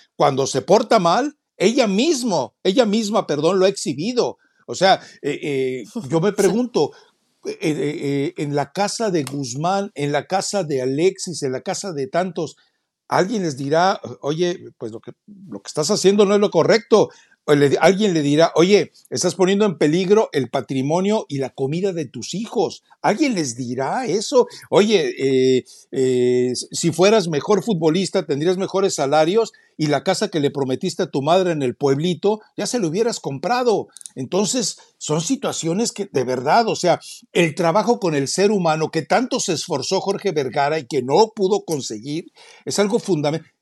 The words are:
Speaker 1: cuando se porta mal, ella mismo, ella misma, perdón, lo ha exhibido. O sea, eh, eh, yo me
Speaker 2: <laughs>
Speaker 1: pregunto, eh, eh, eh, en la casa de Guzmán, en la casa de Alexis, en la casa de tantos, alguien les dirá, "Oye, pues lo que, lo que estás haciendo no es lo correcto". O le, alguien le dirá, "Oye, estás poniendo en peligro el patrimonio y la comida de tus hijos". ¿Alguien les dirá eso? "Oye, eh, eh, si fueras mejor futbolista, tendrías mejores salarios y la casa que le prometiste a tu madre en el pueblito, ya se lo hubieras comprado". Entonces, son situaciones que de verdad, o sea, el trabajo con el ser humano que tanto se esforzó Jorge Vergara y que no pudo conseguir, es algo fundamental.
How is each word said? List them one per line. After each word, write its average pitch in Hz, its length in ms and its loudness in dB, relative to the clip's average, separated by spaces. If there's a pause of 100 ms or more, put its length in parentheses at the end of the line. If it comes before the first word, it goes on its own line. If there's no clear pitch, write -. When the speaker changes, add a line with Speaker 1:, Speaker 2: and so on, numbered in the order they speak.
(160)
Speaker 1:
cuando 139 300 2
se - 160 -2
porta 220 380 4
mal, 202 380 0 (180)
ella 226 320 2
mismo, 214 640 0 (100)
ella 208 220 2
misma, 208 400 0
perdón, 160 340 0
lo 185 60 4
ha 196 40 4
exhibido. 156 680 -4 (300)
O 120 80 -8
sea, 180 260 2 (220)
eh, 143 180 -4
eh, 131 420 -4 (260)
yo 160 100 0
me 196 140 0
Speaker 2:
<laughs> - 0 -
Speaker 1:
pregunto, 202 580 0 (520)
eh, - 160 -10
eh, 160 220 -2
eh, 143 560 -4
en 147 180 -4
la 143 160 -2
casa 208 380 -2
de 170 140 0
Guzmán, 143 720 -4
en 143 160 -4
la 143 160 -2
casa 190 360 -2
de 143 200 -2
Alexis, 160 580 -2
en 131 120 -4
la 127 80 -6
casa 190 300 -8
de 143 140 -6
tantos, 170 500 -4 (520)
alguien 190 360 0
les 147 140 -4
dirá, 160 420 0 (220)
"Oye, 165 380 -2 (180)
pues 117 140 -10
lo 110 80 -14
que, - 140 -18 (360)
lo 104 120 -14
que - 80 -20
estás 147 200 -4
haciendo 202 360 4
no 202 100 2
es 202 60 4
lo 202 100 0
correcto". 180 580 4 (400)
O 151 60 6
le, 143 240 4
alguien 190 340 4
le 160 80 2
dirá, 147 340 4
"Oye, 180 360 4 (180)
estás 160 260 -2
poniendo 196 280 2
en 190 140 0
peligro 185 560 2
el 131 160 -2
patrimonio 151 800 -2
y 143 80 -6
la 127 140 -4
comida 170 420 -4
de 160 120 -6
tus 113 280 -12
hijos". 196 500 -4 (180)
¿Alguien 220 340 0
les 139 200 -4
dirá 135 500 -6
eso? 214 420 0 (220)
"Oye, 180 460 4 (420)
eh, 123 60 0 (300)
eh, 123 600 2
si 160 380 -4
fueras 190 380 4
mejor 175 340 0
futbolista, 175 600 0
tendrías 160 320 0
mejores 190 380 -2
salarios 156 580 2 (240)
y 156 100 -2
la 143 160 0
casa 190 240 -2
que 160 140 -2
le 139 100 0
prometiste 139 520 -4
a - 80 -8
tu 139 100 -2
madre 175 320 2
en 151 80 -4
el 123 140 -2
pueblito, 170 680 0 (160)
ya 202 100 -4
se 247 120 -4
lo 170 100 -2
hubieras 220 320 -2
comprado". 180 640 -2 (280)
Entonces, 185 640 -4 (200)
son 151 240 -4
situaciones 175 720 -4
que - 180 -8
de 131 140 0
verdad, 139 420 2
o 170 80 -2
sea, 160 240 0 (320)
el 165 240 0
trabajo 190 440 2
con 170 160 -2
el 139 120 -2
ser 202 240 2
humano 160 400 0
que 160 120 -2
tanto 233 360 0
se 185 140 -2
esforzó 156 480 -4
Jorge 190 320 -4
Vergara 143 460 -2
y 135 80 -12
que 143 140 -2
no 165 320 2
pudo 196 300 0
conseguir, 143 720 -8 (320)
es 135 140 -6
algo 208 200 2
fundamental. 156 500 -2 (120)